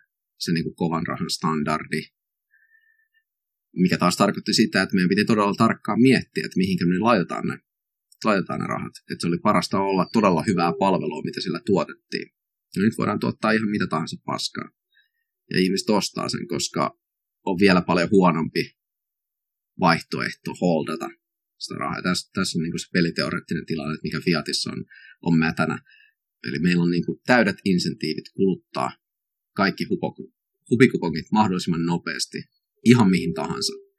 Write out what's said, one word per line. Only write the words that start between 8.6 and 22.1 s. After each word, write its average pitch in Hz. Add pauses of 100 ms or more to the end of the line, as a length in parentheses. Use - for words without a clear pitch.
ne 50
rahat. - (180)
Että -
se 87
oli 87
parasta 98
olla 98
todella 92
hyvää 85
palvelua, 82
mitä -
sillä -
tuotettiin. - (500)
Ja 95
nyt 110
voidaan 107
tuottaa 117
ihan 110
mitä 101
tahansa 82
paskaa. - (800)
Ja 90
ihmiset 95
ostaa -
sen, -
koska - (480)
on 92
vielä 92
paljon 87
huonompi 82 (1000)
vaihtoehto 78
holdata 82 (500)
sitä -
rahaa. -
Ja -
tässä, -